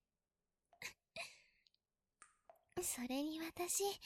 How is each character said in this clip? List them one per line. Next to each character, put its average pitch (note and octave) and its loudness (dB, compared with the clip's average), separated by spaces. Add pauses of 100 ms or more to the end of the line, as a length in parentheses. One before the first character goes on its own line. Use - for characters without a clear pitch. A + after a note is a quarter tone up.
(2750)
い。 F4+ 2
そ - 0
れ B3+ 2
に D#4 0
私、 F4 2 (220)